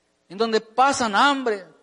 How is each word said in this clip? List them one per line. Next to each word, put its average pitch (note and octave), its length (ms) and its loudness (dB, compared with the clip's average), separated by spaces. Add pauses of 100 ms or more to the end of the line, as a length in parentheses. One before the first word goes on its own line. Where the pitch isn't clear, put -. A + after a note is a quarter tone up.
(280)
en F3 100 -18
donde A3 220 0
pasan B3 560 0
hambre B3 500 0 (180)